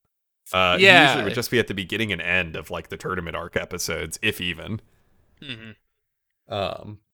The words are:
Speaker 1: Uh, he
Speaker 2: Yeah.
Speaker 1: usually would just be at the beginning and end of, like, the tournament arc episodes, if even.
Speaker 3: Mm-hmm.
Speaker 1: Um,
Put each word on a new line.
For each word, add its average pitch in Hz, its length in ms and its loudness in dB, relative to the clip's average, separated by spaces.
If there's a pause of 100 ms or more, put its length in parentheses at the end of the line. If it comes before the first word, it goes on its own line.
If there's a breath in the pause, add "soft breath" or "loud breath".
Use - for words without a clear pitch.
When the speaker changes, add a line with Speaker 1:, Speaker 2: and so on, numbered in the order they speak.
(520)
Speaker 1:
Uh, 92 260 4
he 190 80 6
Speaker 2:
Yeah. 180 240 10
Speaker 1:
usually 117 160 0
would 110 100 -4
just 117 160 -4
be 120 80 4
at 104 80 2
the 107 80 -6
beginning 104 360 -4
and 85 100 -4
end 87 340 -2
of, 92 160 -10
like, 85 180 -8
the 80 80 -10
tournament 87 380 -8
arc 85 200 -6
episodes, 82 680 -6
if 107 180 -2
even. 87 400 -8 (600)
Speaker 3:
Mm-hmm. - 1120 -20
Speaker 1:
Um, 101 460 -8 (140)